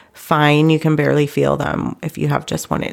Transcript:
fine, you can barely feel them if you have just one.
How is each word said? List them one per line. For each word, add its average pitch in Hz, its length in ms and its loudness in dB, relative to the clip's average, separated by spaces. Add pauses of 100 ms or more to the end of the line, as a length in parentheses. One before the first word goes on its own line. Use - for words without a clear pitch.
(120)
fine, 151 560 2
you 156 100 4
can 156 180 2
barely 143 300 2
feel 139 300 0
them - 460 -4
if - 160 -10
you 147 100 -2
have 143 160 -2
just - 260 -8
one. - 220 -4